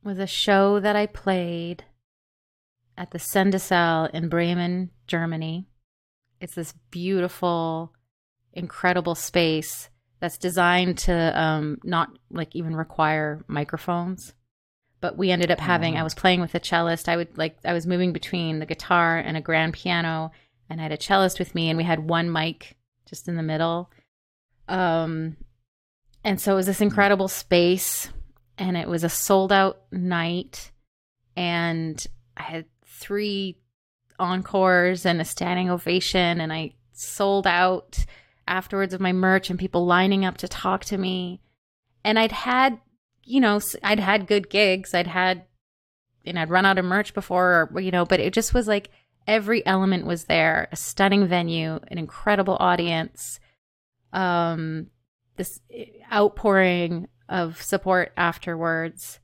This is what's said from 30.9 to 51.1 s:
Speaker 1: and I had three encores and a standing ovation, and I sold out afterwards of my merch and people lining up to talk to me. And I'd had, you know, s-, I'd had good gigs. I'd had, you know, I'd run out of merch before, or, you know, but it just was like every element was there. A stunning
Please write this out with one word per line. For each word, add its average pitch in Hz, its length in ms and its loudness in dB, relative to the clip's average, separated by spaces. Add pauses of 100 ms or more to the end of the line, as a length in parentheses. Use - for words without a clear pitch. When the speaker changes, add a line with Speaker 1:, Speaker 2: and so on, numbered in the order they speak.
Speaker 1:
and 170 680 -4 (320)
I - 80 -12
had 165 220 -12 (200)
three 202 720 -6 (640)
encores 185 840 2
and 170 160 2
a 160 40 -2
standing 180 440 -2
ovation, 175 720 0
and 160 120 -6
I 160 220 -8 (180)
sold 196 540 0
out 185 580 2 (420)
afterwards 185 480 -2
of 185 60 -6
my 185 120 2
merch 185 380 2
and 180 80 -4
people 175 260 0
lining 190 400 4
up 185 140 -4
to 180 100 -10
talk - 360 -4
to 208 140 -6
me. 185 420 -6 (640)
And 214 140 2
I'd 220 140 2
had, 247 480 0 (440)
you 254 160 2
know, 214 160 6
s-, - 260 -4
I'd 208 180 2
had 196 260 2
good 202 220 0
gigs. 190 460 2
I'd 175 140 2
had, 180 360 0 (800)
you 170 100 -10
know, 175 100 -2
I'd 160 80 -4
run 185 160 4
out 190 120 4
of 180 60 0
merch 190 300 -2
before, 180 580 2
or, 180 80 -4
you 185 100 -2
know, 175 140 2
but 170 160 2
it 185 120 0
just - 220 0
was 240 140 2
like 202 220 0 (360)
every 214 400 2
element 190 400 2
was 170 180 -4
there. 160 460 2
A - 60 -12
stunning 196 500 2